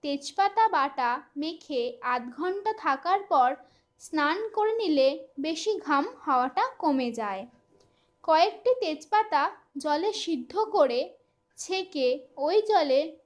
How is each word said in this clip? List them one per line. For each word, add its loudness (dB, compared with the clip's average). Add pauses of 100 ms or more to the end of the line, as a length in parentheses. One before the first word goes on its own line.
তেজপাতা 0
বাটা 0 (260)
মেখে -6 (220)
আধ -2
ঘন্টা -4
থাকার 0
পর 4 (500)
স্নান -2 (160)
করে 0
নিলে 2 (300)
বেশি -2
ঘাম 0 (140)
হওয়াটা 0 (140)
কমে 0
যায়। -6 (800)
কয়েকটি 4 (100)
তেজপাতা 0 (360)
জলে 0
সিদ্ধ -6 (180)
করে 2 (580)
ছেঁকে -2 (280)
ওই 0
জলে 4 (260)